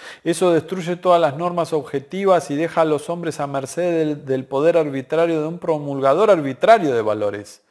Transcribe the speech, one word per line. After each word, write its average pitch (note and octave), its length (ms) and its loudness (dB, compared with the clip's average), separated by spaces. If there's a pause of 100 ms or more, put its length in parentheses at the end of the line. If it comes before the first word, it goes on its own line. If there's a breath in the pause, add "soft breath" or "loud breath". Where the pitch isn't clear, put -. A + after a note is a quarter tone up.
(240 loud breath)
Eso E3+ 280 2
destruye E3+ 440 -2
todas F3 260 4
las C#3+ 160 0
normas F3 340 -4
objetivas D#3+ 800 0
y C#3+ 60 -4
deja E3 260 0
a - 20 2
los D3+ 240 -2
hombres E3+ 320 -6
a C#3+ 60 -4
merced D3+ 520 -4
del, D3 280 -4
del C3 180 -2
poder D#3 320 2
arbitrario D#3 640 0
de D#3 80 -4
un F3 100 -10
promulgador D3 720 2
arbitrario D#3+ 640 4
de A#2 60 2
valores. G#2 720 -4